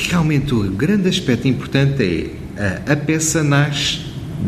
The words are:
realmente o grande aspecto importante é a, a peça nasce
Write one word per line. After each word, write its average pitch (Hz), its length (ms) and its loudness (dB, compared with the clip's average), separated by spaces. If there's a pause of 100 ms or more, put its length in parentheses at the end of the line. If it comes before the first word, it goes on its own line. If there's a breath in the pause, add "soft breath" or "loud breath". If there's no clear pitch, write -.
(100)
realmente 151 440 2
o 107 100 2
grande 160 440 0
aspecto 135 400 0
importante 131 840 0 (280)
é 95 280 -2
a, 139 60 2
a 151 40 6
peça 156 460 0
nasce 147 580 0 (480)